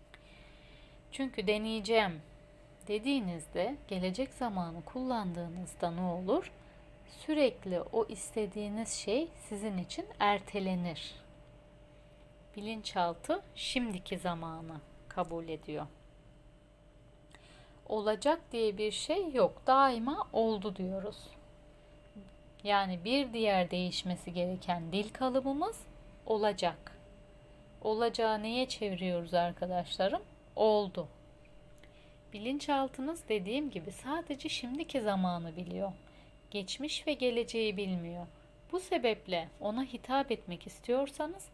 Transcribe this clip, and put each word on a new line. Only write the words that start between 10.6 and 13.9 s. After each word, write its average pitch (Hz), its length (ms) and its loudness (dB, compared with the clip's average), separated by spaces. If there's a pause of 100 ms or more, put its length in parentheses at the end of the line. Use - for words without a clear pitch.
Bilinçaltı 208 840 0 (140)
şimdiki 202 640 -2